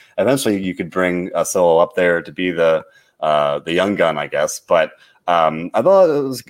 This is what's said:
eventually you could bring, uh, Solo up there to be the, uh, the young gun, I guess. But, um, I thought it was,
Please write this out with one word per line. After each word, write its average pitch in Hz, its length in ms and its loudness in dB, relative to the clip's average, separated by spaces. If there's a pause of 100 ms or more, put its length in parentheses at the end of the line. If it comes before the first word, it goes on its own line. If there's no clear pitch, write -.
(180)
eventually 113 420 0
you 92 140 -4
could 87 160 -8
bring, 90 440 -2
uh, 85 100 0
Solo 85 340 2
up 85 160 0
there 87 260 2
to 82 120 -12
be 90 180 -4
the, 82 340 0 (360)
uh, 73 400 0
the 80 120 -8
young 92 220 0
gun, 82 240 0
I 73 80 -6
guess. 73 320 -4
But, 80 340 0 (360)
um, 82 440 0
I 110 100 0
thought 185 280 4
it 147 100 -2
was, 131 300 -6